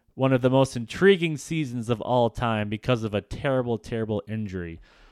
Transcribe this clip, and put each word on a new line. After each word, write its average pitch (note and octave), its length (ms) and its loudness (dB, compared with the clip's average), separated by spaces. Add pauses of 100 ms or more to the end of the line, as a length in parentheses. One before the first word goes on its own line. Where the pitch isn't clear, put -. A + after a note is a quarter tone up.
(160)
one C3+ 180 2
of B2 80 4
the B2+ 80 4
most C3 260 4
intriguing E3 600 2
seasons B2 520 -6
of A2 120 0
all A#2+ 300 2
time A2 360 -2
because A2 360 -2
of G#2 100 -4
a G2+ 80 0
terrible, B2 560 -2
terrible A2 500 -4
injury. F#2 520 -8 (320)